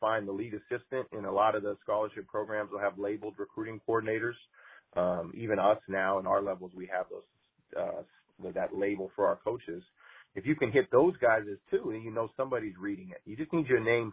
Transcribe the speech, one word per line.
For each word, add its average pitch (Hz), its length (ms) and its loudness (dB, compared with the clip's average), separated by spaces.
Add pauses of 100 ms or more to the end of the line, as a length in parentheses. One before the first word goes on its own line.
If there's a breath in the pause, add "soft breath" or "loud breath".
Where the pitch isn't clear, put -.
find 110 260 0
the 98 60 -6
lead 107 220 -6
assistant, 123 580 -6
in 104 140 -8
a 95 60 -2
lot 107 220 6
of 104 80 -2
the 101 200 -4
scholarship 104 440 -2
programs 107 440 -4
will 101 100 -6
have 98 180 0
labeled 104 400 -4
recruiting 110 500 -8
coordinators. 113 480 0 (600 loud breath)
Um, 87 380 0
even 107 240 0
us 104 200 6 (100)
now 95 300 2
in 95 80 -4
our 98 160 4
levels, 92 320 -4
we 92 120 -10
have 92 220 -4
those, 95 140 -12 (540)
uh, 87 260 -4 (400)
th-, 90 120 -8
that 92 220 -2
label 95 380 0
for 101 120 4
our 87 100 4
coaches. 123 460 -6 (540 loud breath)
If 98 100 -8
you 147 80 2
can 127 160 0
hit 131 220 4
those 170 240 6
guys 113 340 4
as 98 80 -8 (140)
too, 190 180 -2
then 113 120 -6
you 113 100 -10
know 113 240 -4
somebody's 117 420 -4
reading 92 320 -8
it. - 140 -14
You 107 120 -12
just 156 160 -8
need 160 140 0
your 120 140 4
name 113 320 2